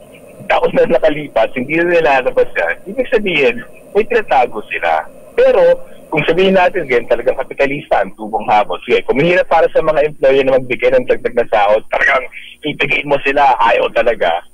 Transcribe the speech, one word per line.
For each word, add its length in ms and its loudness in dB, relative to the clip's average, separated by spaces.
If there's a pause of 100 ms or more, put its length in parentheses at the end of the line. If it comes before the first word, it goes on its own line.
(500)
taon 240 0
na 160 2
nakalipas, 640 0
hindi 240 -4
na 160 0
nilalabas 640 2
yan, 180 -2 (140)
ibig 240 -4
sabihin, 480 0 (320)
may 160 0
tinatago 560 0
sila. 400 -4 (320)
Pero, 240 4 (480)
kung 160 -4
sabihin 320 2
natin, 320 0
ganyan 160 0
talagang 320 -2
kapitalista, 640 -2
ang 160 -4
tubong 320 -6
habon. 320 0
Sige, 240 0
kung 160 0
mahirap 240 2
para 240 2
sa 120 2
mga 280 2
employer 320 2
na 160 2
magbigay 320 -2
ng 160 2
dagdag 320 -2
na 160 0
sahod, 400 2
talagang 320 -2 (400)
ibigay 400 -4
mo 160 0
sila, 400 2
ayaw 320 2
talaga. 480 0 (120)